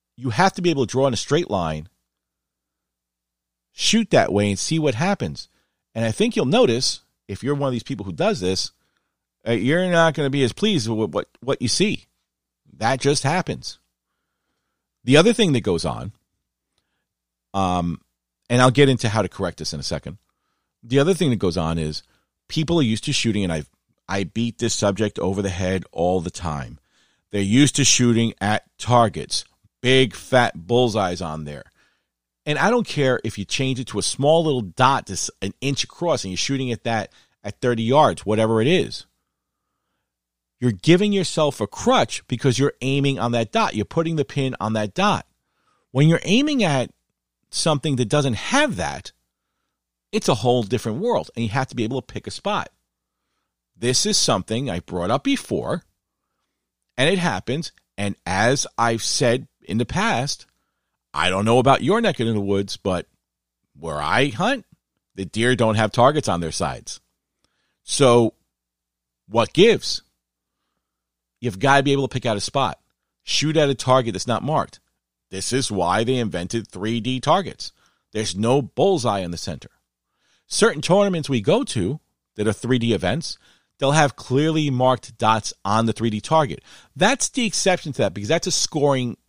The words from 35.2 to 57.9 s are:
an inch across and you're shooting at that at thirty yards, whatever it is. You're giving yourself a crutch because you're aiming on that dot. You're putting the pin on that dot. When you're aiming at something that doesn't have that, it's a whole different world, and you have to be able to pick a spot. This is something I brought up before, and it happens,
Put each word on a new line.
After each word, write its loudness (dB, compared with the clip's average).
an -6
inch -4
across -2
and -8
you're -6
shooting -4
at -6
that -2
at -12
thirty 0
yards, 4
whatever 2
it 2
is. -2
You're -2
giving 4
yourself 0
a -2
crutch 0
because 0
you're 2
aiming 0
on -2
that -2
dot. 0
You're -2
putting -2
the 0
pin -4
on -2
that -4
dot. 0
When 4
you're 4
aiming 2
at 0
something -2
that -2
doesn't 2
have 0
that, -8
it's -2
a 2
whole 2
different -4
world, -2
and -4
you -4
have -4
to -18
be -2
able -4
to -20
pick -10
a -10
spot. -6
This 0
is 0
something 0
I -6
brought -4
up 0
before, -4
and 2
it 0
happens, -4